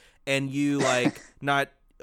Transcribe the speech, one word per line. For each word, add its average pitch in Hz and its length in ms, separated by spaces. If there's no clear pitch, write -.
and 139 240
you, 143 300
like, 127 420
<laughs> - 100
not 139 280